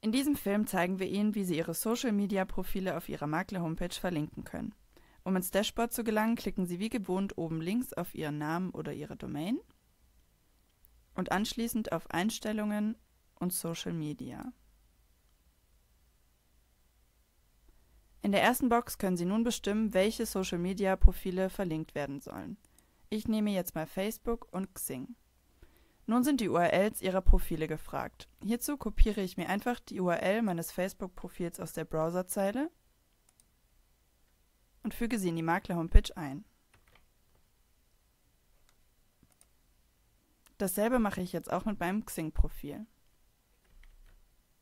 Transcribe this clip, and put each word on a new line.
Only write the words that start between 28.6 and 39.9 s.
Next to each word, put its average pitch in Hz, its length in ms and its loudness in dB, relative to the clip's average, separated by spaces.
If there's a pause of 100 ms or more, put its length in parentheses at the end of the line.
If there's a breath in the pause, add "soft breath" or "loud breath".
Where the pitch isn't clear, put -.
kopiere 214 440 6
ich 185 160 -2
mir 240 120 -4
einfach 208 300 -2
die - 220 -8
U 180 80 2
R 170 140 0
L 208 200 2
meines 170 300 -2
Facebook-Profils 180 880 -6
aus 170 120 -8
der 160 120 -6
Browserzeile 185 840 -2 (2000)
und 214 120 -4
füge 233 240 0
sie 190 100 0
in 165 80 0
die 165 60 -2
Makler-Homepage 170 760 6
ein. 147 280 -6 (4000)